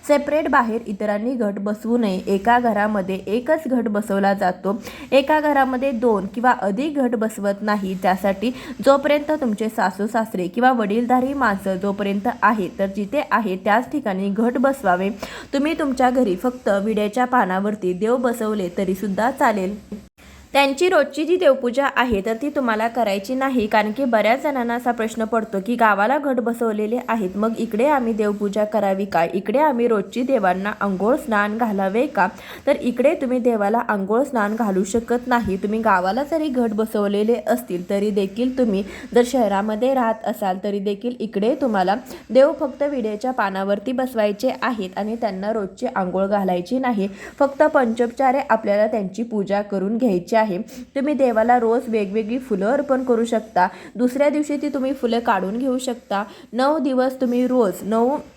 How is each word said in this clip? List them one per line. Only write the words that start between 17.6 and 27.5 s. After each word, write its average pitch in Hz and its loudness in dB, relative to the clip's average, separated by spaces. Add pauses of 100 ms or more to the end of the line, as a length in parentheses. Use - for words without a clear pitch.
देव 220 0
बसवले 220 -2
तरीसुद्धा 196 0
चालेल. 208 0 (800)
त्यांची 277 4
रोजची 302 2
जी 339 2
देवपूजा 269 2
आहे, 240 2
तर 226 0
ती 285 -4
तुम्हाला 233 0
करायची 220 -2
नाही, 262 0
कारण 214 2
की 269 -2
बऱ्याच 226 2
जणांना 247 -2
असा 247 -2
प्रश्न 226 -2
पडतो 220 -2
की 240 -2
गावाला 220 4
घट 277 0
बसवलेले 226 -2
आहेत, 214 -2
मग 226 -2